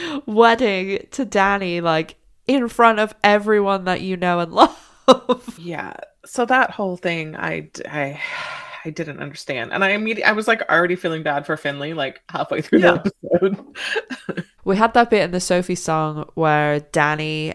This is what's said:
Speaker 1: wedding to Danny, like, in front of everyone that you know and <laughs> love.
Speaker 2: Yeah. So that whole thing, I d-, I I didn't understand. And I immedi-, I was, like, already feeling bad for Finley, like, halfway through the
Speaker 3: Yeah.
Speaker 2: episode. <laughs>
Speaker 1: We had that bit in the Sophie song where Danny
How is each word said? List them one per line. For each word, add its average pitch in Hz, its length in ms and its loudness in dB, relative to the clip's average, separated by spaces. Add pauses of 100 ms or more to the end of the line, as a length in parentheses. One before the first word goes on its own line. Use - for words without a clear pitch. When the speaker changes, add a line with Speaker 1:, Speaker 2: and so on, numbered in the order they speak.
(260)
Speaker 1:
wedding 214 840 2
to 269 120 -6
Danny, 196 560 0
like, 165 360 -2 (300)
in 254 220 0
front 226 320 4
of 214 140 -2 (100)
everyone 202 600 2
that 180 160 -2
you 185 160 -4
know 175 240 0
and 170 120 -4
<laughs> - 0 -
love. - 1040 2
Speaker 2:
Yeah. 165 360 -10 (300)
So - 220 -4
that 262 240 4
whole 185 260 -4
thing, 160 380 -4
I 160 260 -6 (120)
d-, - 160 -14
I 143 320 -6 (640)
I 160 60 -8
didn't 151 300 -10
understand. 139 520 -8
And 196 120 0
I 190 80 2
immedi-, 214 320 -2
I 214 80 4
was, 214 160 -2
like, 226 200 0
already 175 280 2
feeling 160 260 -4
bad 143 240 -4
for 156 100 -2
Finley, 143 380 -6
like, 139 340 -6
halfway - 340 -4
through - 180 4
the 180 60 8
Speaker 3:
Yeah. 175 540 0
Speaker 2:
episode. - 1120 -6
<laughs> - 140 -20
Speaker 1:
We 190 120 2
had 226 180 2
that 240 160 4
bit 208 120 4
in 175 100 -2
the 180 80 -2
Sophie 180 340 0
song 156 600 -4
where 151 440 2
Danny 156 760 -2